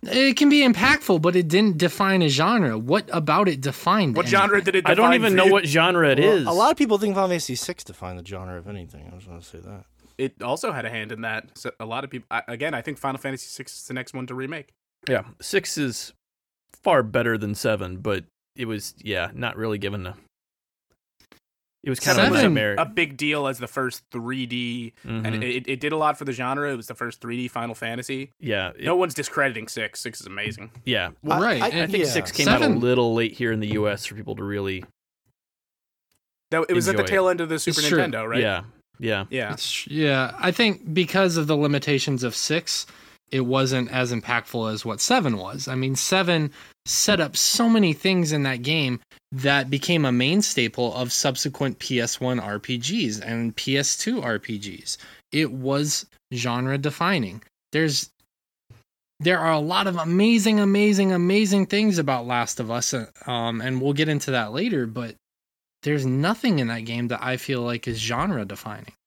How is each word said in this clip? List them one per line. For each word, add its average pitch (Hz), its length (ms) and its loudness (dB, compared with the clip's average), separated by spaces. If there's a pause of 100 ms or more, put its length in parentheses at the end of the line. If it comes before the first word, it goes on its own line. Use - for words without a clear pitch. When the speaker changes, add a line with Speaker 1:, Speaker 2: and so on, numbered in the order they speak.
Speaker 1:
It 262 340 4
can 294 100 8
be 294 140 8
impactful, 240 600 6
but 180 120 4
it 175 120 4
didn't 185 320 4
define 190 420 2
a 156 80 4
genre. 151 480 2
What 139 340 0
about 165 380 2
it 143 120 -2
defined 147 540 2
Speaker 2:
What 175 120 2
Speaker 1:
anything? 196 120 6
Speaker 2:
genre 202 240 4
did 185 120 2
it 180 120 4
Speaker 3:
I 156 60 8
don't 214 180 6
Speaker 2:
define 247 40 6
Speaker 3:
even 220 160 4
Speaker 2:
for 190 60 6
Speaker 3:
know 185 80 8
Speaker 2:
you? 196 60 8
Speaker 3:
what 196 140 6
genre 165 460 4
it 131 80 4
Speaker 4:
Well, 196 140 6
Speaker 3:
is. 170 140 2
Speaker 4:
a 165 40 0
lot 214 200 4
of - 60 0
people 220 220 2
think 202 160 0
Final 190 140 2
Fantasy 165 260 -2
six - 280 -8
defined 90 360 -12
the 87 60 -14
genre, 92 340 -10
if 87 80 -16
anything. 82 440 -14
I 90 40 -18
just 92 120 -20
wanna 85 140 -18
say - 180 -20
that. 98 260 -18 (340)
Speaker 2:
It 135 240 -4
also 143 280 -2
had 127 140 -6
a 110 60 -4
hand 110 200 -8
in 113 100 -10
that. 110 360 -8
So - 220 -10
a 113 60 -10
lot 117 180 -6
of 131 80 -12
people, 127 180 -12
I, 113 180 -4
again, 139 280 -6
I 117 80 -6
think 147 160 -10
Final 131 200 -4
Fantasy 135 300 -8
six - 320 -16
is - 60 -18
the - 80 -12
next 127 180 -10
one 127 140 -8
to 127 80 -10
remake. 135 340 -10 (400)
Speaker 3:
Yeah, 113 140 0 (180)
six - 380 -2
is 131 340 -4 (680)
far 160 180 6
better 117 360 0
than 104 180 -4
seven, 95 420 -2
but 98 280 -2 (300)
it 127 100 -6
was, 110 340 -8
yeah, 92 340 -4
not 123 240 -6
really 107 200 -2
given 98 300 -6
a, 95 80 -12 (1700)
it 143 80 -8
was 127 100 -4
kind - 160 4
of 196 80 6
a - 20 4
Speaker 1:
Seven 285 140 4 (140)
Speaker 3:
nightmare. 107 220 2
Speaker 2:
a 160 80 2
big 143 300 -2
deal 147 320 -2
as 131 120 -4
the 120 80 -8
first 127 340 -4 (100)
three 127 360 -6
D, 120 460 -6 (120)
Speaker 3:
Mm-hmm. 113 200 -6
Speaker 2:
and 110 180 -4
it, 123 260 -4
it 135 100 -4
did 147 140 -2
a 160 40 -2
lot 151 200 0
for 147 80 -10
the 135 80 -4
genre. 135 400 -4
It - 20 -6
was 113 120 -12
the 117 80 -14
first 117 260 -8
three 117 160 -6
D 123 100 -4
Final 117 280 -6
Fantasy. 123 640 -8
Speaker 3:
Yeah, 101 360 -4
it - 80 -16
Speaker 2:
No 165 140 0
one's 180 160 0
discrediting 123 560 -4
six. - 320 -8
Six 117 180 -10
is 101 80 -18
amazing. 101 440 -8 (120)
Speaker 3:
Yeah. 98 280 -2 (180)
Speaker 4:
I, 165 100 2
Speaker 1:
Right, 190 220 0
Speaker 4:
I, 202 80 0
Speaker 1:
and 170 140 -2
Speaker 3:
I - 40 -2
think 196 180 0
Speaker 4:
yeah. 143 40 -2
Speaker 3:
six - 220 -2
came 147 180 2
out 214 100 6
a - 40 2
Speaker 1:
Seven 262 180 2
Speaker 3:
little 123 320 2
late 117 200 0
here 117 200 -2
in 110 80 -2
the 107 120 -4
U 104 140 0
S 101 200 -4
for 104 80 -12
people 104 200 -10
to 101 80 -8
really 98 400 -4 (1700)
Speaker 2:
That, 160 160 2
it 185 60 2
was 175 160 2
at 185 80 2
the 190 60 2
Speaker 3:
enjoy 190 100 0
it. - 20 4
Speaker 2:
tail 185 140 4
end 180 100 0
of 165 100 -2
the 156 100 -2
Super 160 200 -2
Speaker 1:
It's - 80 0
true. 170 120 2
Speaker 2:
Nintendo, 113 280 -2
right? 113 140 0
Speaker 3:
Yeah, 98 220 -2 (360)
yeah. 104 300 -2
Speaker 2:
Yeah. 113 240 -6
Speaker 1:
It's, - 340 -8
yeah, 139 500 0
I 180 140 0
think 190 420 -2
because 180 440 2
of 156 100 0
the 156 80 2
limitations 143 680 0
of 120 120 -4
six, - 500 -4 (440)
it 135 120 0
wasn't 127 500 0
as 123 220 0
impactful 117 580 -2
as 107 140 -6
what 110 160 -4
seven 165 360 2
was. 98 300 -8
I 131 80 -6
mean, 131 220 -2
seven 170 540 2 (340)
set - 340 2
up 151 160 -2
so - 320 2
many 214 240 6
things 175 400 2
in 151 120 0
that 131 180 -2
game 135 400 0 (320)
that 135 360 2
became 147 360 2
a 127 80 4
main 135 280 2
staple 123 540 0
of 123 160 -4
subsequent 135 680 -2
P 127 200 -2
S 117 220 -2
one 127 180 0
R 104 180 -6
P 123 200 -6
Gs 127 420 -2
and 117 340 -4
P - 240 -2
S 143 200 0
two 233 240 -4
R 113 180 -2
P 110 180 -8
Gs. 98 400 -12 (360)
It 151 180 0
was 139 540 -2 (280)
genre 123 440 -2
defining. 139 640 -2 (300)
There's, 151 360 0 (1120)
there 170 200 2
are 160 120 2
a 156 80 4
lot 180 280 0
of 180 100 -2
amazing, 208 640 4
amazing, 202 500 4
amazing 190 540 2
things 208 340 2
about 131 260 0
Last 120 360 -2
of 113 100 -4
Us, 120 220 -2
uh, 117 140 -4 (180)
um, 117 340 -2
and 127 220 -4
we'll 139 100 2
get 151 160 0
into 147 240 -2
that 113 220 -2
later, 160 340 -2
but 113 280 -8 (680)
there's 147 220 -2
nothing 160 540 2
in 123 80 0
that 117 180 -6
game 117 240 -4
that 117 120 -4
I 127 140 -2
feel 127 260 -4
like 120 280 -4
is 113 100 -4
genre 120 460 -2
defining 104 480 -12 (140)